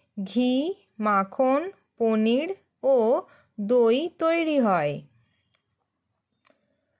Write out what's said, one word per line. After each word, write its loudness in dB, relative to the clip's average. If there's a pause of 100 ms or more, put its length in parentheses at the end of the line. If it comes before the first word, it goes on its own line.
(240)
ঘি, -2 (440)
মাখন, 0 (380)
পনির 0 (280)
ও 2 (380)
দই 2
তৈরি 0
হয়। 0 (2000)